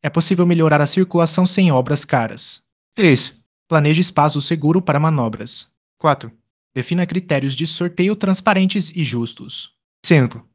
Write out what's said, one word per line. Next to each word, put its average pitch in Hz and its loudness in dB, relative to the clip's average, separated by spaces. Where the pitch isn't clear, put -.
É 151 -4
possível 175 0
melhorar 160 4
a 147 2
circulação 180 0
sem 180 2
obras 127 0
caras. - -4
Três. 165 2
Planeje 156 2
espaço 147 0
seguro 165 0
para 147 0
manobras. 120 -4
Quatro. 139 -2
Defina 170 -2
critérios 143 -4
de 156 -4
sorteio 180 -2
transparentes 190 0
e 175 -4
justos. 117 -8
Cinco. 139 2